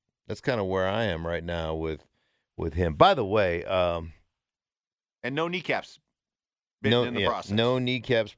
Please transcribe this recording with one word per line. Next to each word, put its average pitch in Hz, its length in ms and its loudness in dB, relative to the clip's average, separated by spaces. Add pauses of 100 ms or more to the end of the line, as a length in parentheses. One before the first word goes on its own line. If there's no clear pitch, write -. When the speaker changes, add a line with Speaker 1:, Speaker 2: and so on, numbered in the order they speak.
(280)
Speaker 1:
that's 101 140 -8
kinda 120 220 0
where 95 240 2
I 107 160 0
am 82 220 -2
right 82 180 -4
now 82 320 -4
with, 80 300 -6 (520)
with 82 160 -4
him. 82 220 0
By 185 180 6
the 135 120 0
way, 95 400 2
um, 85 480 -2 (1120)
Speaker 2:
And 127 120 -6
no 160 120 -2
kneecaps 160 520 -4 (840)
bitten 113 180 4
Speaker 1:
no, 123 80 2
Speaker 2:
in 123 60 -6
the 104 80 -2
Speaker 1:
yeah, 95 60 2
Speaker 2:
process. 92 240 -2
Speaker 1:
no 117 280 4
kneecaps 123 580 0